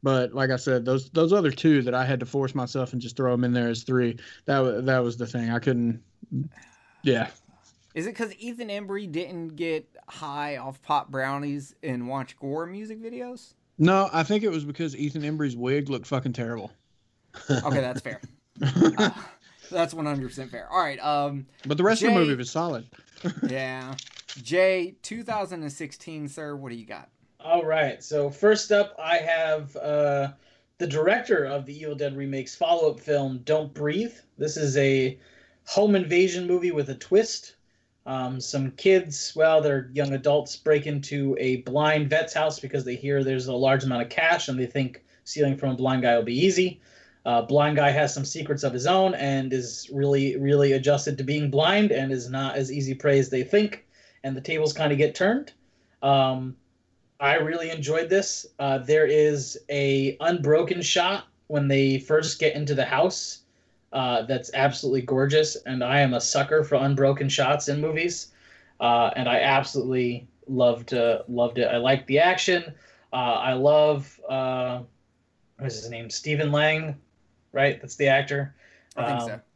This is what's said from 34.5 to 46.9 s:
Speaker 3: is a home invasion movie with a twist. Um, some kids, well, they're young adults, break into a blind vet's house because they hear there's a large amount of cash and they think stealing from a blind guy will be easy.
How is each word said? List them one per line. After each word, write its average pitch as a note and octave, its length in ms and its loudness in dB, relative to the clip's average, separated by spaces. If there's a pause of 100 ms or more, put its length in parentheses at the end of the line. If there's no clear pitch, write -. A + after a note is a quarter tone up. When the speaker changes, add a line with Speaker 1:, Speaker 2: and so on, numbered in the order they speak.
Speaker 3:
is C#3+ 200 0
a C3+ 420 2 (480)
home G#3 280 4
invasion F3+ 520 2
movie F3 260 2
with C#3+ 180 -2
a C3 40 -6
twist. - 600 0 (520)
Um, C3 340 -6
some C3+ 320 -4
kids, F#3 640 2
well, D#3+ 240 6
they're C3+ 320 0
young C#3 220 -2
adults, C#3+ 420 0
break D3+ 300 2
into C#3 520 -2
a B2+ 240 0
blind D3+ 480 0
vet's D#3 240 0
house D#3 240 0
because C3 260 -6
they B2 120 -6
hear C#3 260 0
there's C3 260 -2
a C3 60 -4
large C3+ 300 2
amount B2 180 -2
of A#2 60 -6
cash - 400 0
and C3 100 -4
they B2+ 80 -2
think C3 380 -6 (200)
stealing C#3 340 0
from C3+ 120 -2
a B2+ 60 -2
blind C3 260 0
guy A#2+ 140 4
will A#2 80 2
be A#2+ 220 -2
easy. F3+ 340 0 (460)